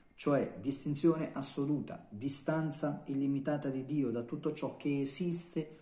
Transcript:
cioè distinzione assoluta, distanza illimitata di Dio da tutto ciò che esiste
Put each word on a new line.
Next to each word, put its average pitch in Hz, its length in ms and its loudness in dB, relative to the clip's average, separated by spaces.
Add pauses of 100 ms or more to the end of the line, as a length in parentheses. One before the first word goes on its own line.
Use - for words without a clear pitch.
(140)
cioè 135 460 2
distinzione 147 720 2
assoluta, - 800 -2
distanza 147 960 -2
illimitata 139 640 0
di 131 160 -2
Dio 139 260 2
da 117 120 0
tutto - 300 -2
ciò 135 220 -4
che 143 260 0
esiste 165 800 -2